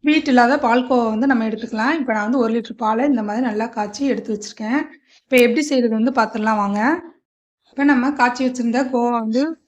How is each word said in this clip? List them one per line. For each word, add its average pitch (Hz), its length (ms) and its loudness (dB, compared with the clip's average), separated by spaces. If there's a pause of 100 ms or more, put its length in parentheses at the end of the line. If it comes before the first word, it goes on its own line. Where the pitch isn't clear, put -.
ஸ்வீட் 302 300 2
இல்லாத 247 320 6
பால்கோவா 247 480 2
வந்து 247 180 0
நம்ம 226 180 0
எடுத்துக்கலாம். 233 520 -2
இப்ப 247 160 -2
நான் 208 100 -2
வந்து 254 160 2
ஒரு 226 140 0
லிட்டர் 226 260 -6
பாலை 226 300 2
இந்த 220 160 0
மாதிரி 233 200 -2
நல்லா 214 180 -2 (100)
காய்ச்சி 214 360 -2
எடுத்து 214 220 -4
வச்சிருக்கேன். 220 440 -4 (460)
இப்ப 254 120 0 (100)
எப்படி 254 240 0
செய்யறது 240 280 0
வந்து 254 200 0
பார்த்துடலாம் 214 440 -2
வாங்க. 202 160 -2 (960)
இப்ப 285 180 0
நம்ம 262 300 2
காய்ச்சி 247 260 0
வச்சிருந்த 247 360 -2 (100)
கோவா 240 180 0 (120)
வந்து 226 200 0 (240)